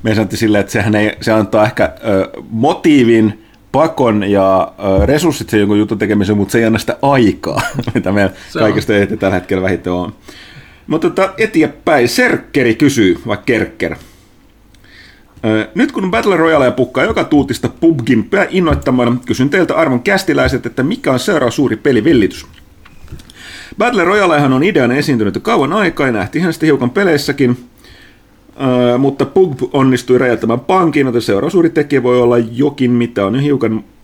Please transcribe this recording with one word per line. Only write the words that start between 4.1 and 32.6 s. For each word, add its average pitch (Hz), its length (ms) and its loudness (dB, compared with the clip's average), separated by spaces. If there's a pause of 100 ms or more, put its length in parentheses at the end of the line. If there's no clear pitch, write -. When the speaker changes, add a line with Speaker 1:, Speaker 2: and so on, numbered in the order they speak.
Speaker 1:
ja, 95 400 2 (300)
ö, 104 40 2
resurssit 147 440 0
sen 110 100 2
jonkun 104 200 2
jutun 107 180 0
tekemiseen, 104 400 0
mut 101 140 -2
se 120 80 0
ei 113 60 0
anna 110 140 0
sitä - 220 -6
aikaa, 127 600 0 (160)
<laughs> - 180 -6
mitä 90 160 -2
meillä 101 200 0 (180)
Speaker 2:
Se 107 100 -8
on. 107 40 2
Speaker 1:
kaikista 107 320 0
ehti 101 220 0
tällä 95 180 0
hetkellä 92 280 -4
vähiten 90 300 -4
on. 90 200 -6 (760)
Mut 165 140 -2
tota, 185 360 -2
eteenpäin. 156 720 0
Serkkeri 127 680 0
kysyy, 107 420 2 (100)
vai 104 180 -4
Kerkker? 110 500 -4 (1500)
Ö, 110 300 0
nyt 254 160 0
kun 190 200 -4
Battle 202 260 0
Royale 151 340 2
pukkaa 131 320 -2
joka 190 200 -2
tuutista 127 460 0
pubgin 131 540 0
pää 196 260 -2
innoittamana, 135 680 0 (100)
kysyn 123 240 -2
teiltä, 175 260 0
arvon 139 240 0
kästiläiset, 139 680 0
että 123 180 -4
mikä 156 280 -2
on 127 80 0
seuraava 143 320 0
suuri 120 240 0
pelivillitys? 123 680 0 (1300)
Battle 214 260 0
Royalehan 165 500 2
on 131 100 2
ideana 147 320 2
esiintynyt 123 400 0
jo - 60 -4
kauan 170 320 0
aikaa 165 340 0
ja 123 60 -2
nähtiinhän 151 400 -2
sitä - 120 -4
hiukan 131 240 2
peleissäkin. 143 680 0 (1400)
Ö, 123 40 0
mutta 135 280 0
pub 151 340 0 (140)
onnistui 127 440 2
räjäyttämään 117 420 0
pankin, 156 460 0
joten 120 160 0
seuraava 104 280 -2
suuri 170 200 2
tekijä 143 340 0
voi 123 180 2
olla 120 160 4
jokin, 123 540 0